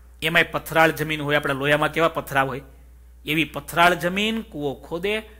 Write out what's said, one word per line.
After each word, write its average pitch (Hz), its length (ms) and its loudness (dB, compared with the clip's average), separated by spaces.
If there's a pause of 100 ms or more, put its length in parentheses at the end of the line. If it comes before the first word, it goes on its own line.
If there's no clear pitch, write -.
(220)
એમાંય 165 200 2
પથરાળ 160 480 2
જમીન 151 320 -4
હોય, 143 140 0
આપણા 143 160 0
લોયામાં 147 400 2
કેવા 160 160 2
પથરા 139 340 -2
હોય, 127 180 -4 (680)
એવી 151 180 0
પથરાળ 170 500 2
જમીન, 196 480 -2
કૂવો 147 320 -6
ખોદે, 190 440 -6 (220)